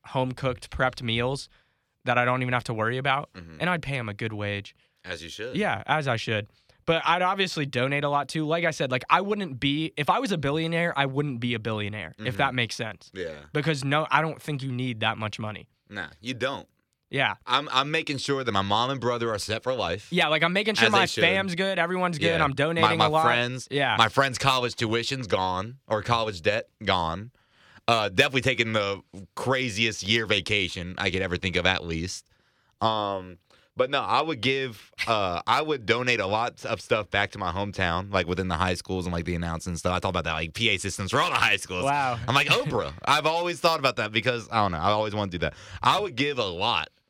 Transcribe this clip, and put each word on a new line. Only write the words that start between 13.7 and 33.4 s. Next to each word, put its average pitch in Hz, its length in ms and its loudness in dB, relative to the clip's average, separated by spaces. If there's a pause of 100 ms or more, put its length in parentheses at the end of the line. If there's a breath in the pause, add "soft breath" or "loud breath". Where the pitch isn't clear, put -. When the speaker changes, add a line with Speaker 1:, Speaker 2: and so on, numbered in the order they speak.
Speaker 1:
no, 147 260 0
I 147 120 4
don't 160 200 -6
think 139 220 -6
you 135 80 -6
need 123 300 -4
that 110 180 0
much 107 180 -4
money. 104 300 -10 (220)
Speaker 2:
Nah, 98 180 -8 (140)
you 123 120 -8
don't. 120 340 -4 (440)
Speaker 1:
Yeah. 123 240 0 (100)
Speaker 2:
I'm, 139 260 0
I'm 139 200 2
making 151 260 -2
sure 135 260 -2
that 117 80 0
my 98 120 4
mom 107 260 4
and 135 100 -4
brother 117 320 0
are 104 60 -2
set 110 240 -4
for 131 140 -2
life. 95 340 -2
Speaker 1:
Yeah, 175 200 2
like, 156 140 2
I'm 175 100 2
making 208 220 0
sure 117 120 4
Speaker 2:
As 156 60 4
they 196 60 6
Speaker 1:
my 185 60 6
Speaker 2:
should. - 180 -2
Speaker 1:
fam's 190 300 2
good, 190 240 -2
everyone's 175 400 0
good, 147 80 -2 (140)
Speaker 2:
Yeah. 156 40 4
Speaker 1:
I'm 139 100 0
donating 160 360 2
Speaker 2:
My, 165 60 2
my 156 100 6
Speaker 1:
a 156 40 4
lot. 156 160 4
Speaker 2:
friends, 120 440 0
Speaker 1:
Yeah. 131 300 2
Speaker 2:
my 110 100 8
friends' 135 300 2
college 127 360 2
tuition's 117 520 -2
gone, 95 500 0 (100)
or 107 140 0
college 110 400 0
debt 101 260 2 (160)
gone. 92 460 0 (580 soft breath)
Uh, 110 220 4
definitely 120 320 4
taking 113 320 0
the 98 280 0 (340)
craziest 117 680 0
year 110 220 2
vacation 92 720 -2
I 98 140 -2
could 92 100 -2
ever 90 160 -2
think 87 200 -4
of, 87 80 0
at 92 200 2
least. 82 400 -6 (540)
Um, 98 580 -2 (380 soft breath)